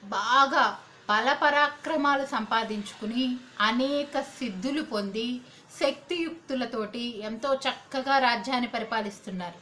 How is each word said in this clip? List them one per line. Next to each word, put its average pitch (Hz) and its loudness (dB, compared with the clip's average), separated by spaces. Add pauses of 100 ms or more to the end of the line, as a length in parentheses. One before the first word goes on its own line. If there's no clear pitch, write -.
బాగా 233 4 (320)
బలపరాక్రమాలు 285 4
సంపాదించుకుని 226 -2 (240)
అనేక 269 0
సిద్ధులు 254 -4
పొంది 226 -4 (400)
శక్తియుక్తులతోటి 254 -4
ఎంతో 226 -2
చక్కగా 269 0
రాజ్యాన్ని 240 2
పరిపాలిస్తున్నారు. 208 -6